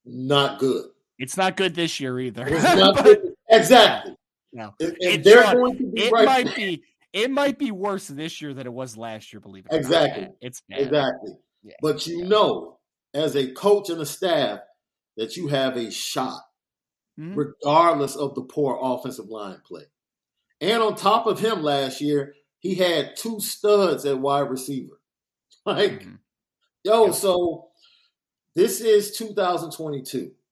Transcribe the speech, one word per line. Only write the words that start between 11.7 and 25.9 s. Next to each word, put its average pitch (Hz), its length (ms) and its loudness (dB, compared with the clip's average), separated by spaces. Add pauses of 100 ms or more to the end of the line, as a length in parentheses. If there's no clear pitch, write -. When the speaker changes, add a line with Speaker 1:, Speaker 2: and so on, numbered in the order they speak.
Speaker 1:
But 151 260 -4
you 170 140 -10
Speaker 2:
Yeah. 180 80 -8
Speaker 1:
know, 196 500 0 (360)
as 143 220 -2
a 131 160 -2
coach 202 380 0
and 165 100 -6
a 147 60 -6
staff, 151 540 -4 (560)
that 147 200 -8
you 175 120 -8
have 135 280 -2
a 113 140 -6
shot, - 500 -8 (800)
Speaker 2:
Mm-hmm. 170 180 -14
Speaker 1:
regardless 147 800 0
of 143 180 -6
the 131 60 -8
poor 127 400 -4
offensive 123 480 -8
line 104 380 -14
play. 82 160 -18 (800)
And 226 200 0
on 214 140 -2
top 220 300 2
of 190 120 -2
him 202 240 -2
last 139 380 -2
year, 147 340 -4 (260)
he 185 140 -6
had 170 420 -2
two 226 220 -10
studs 196 680 0
at 135 120 -2
wide 139 300 0
receiver. 131 500 -10 (320)
<laughs> - 360 -18
Like, 180 340 -2